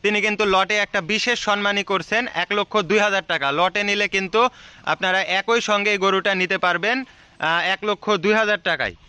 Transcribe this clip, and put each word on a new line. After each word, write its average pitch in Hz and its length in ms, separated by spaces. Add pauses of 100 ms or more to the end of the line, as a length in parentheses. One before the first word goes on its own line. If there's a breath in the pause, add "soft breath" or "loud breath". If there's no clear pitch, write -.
তিনি 208 180
কিন্তু 214 240
লটে 190 320
একটা 202 240
বিশেষ 208 400
সম্মানী 202 440
করছেন 208 500
এক 175 180
লক্ষ 208 280
দুই 196 180
হাজার 196 300
টাকা। 139 240
লটে 180 300
নিলে 202 260
কিন্তু 196 400 (360 loud breath)
আপনারা 185 380
একই 196 380
সঙ্গে 208 300
এই 202 80
গরুটা 190 360
নিতে 185 240
পারবেন, 185 460 (340 loud breath)
আহ, 165 260
এক 190 200
লক্ষ 208 260
দুই 202 240
হাজার 208 300
টাকায়। 131 300 (140)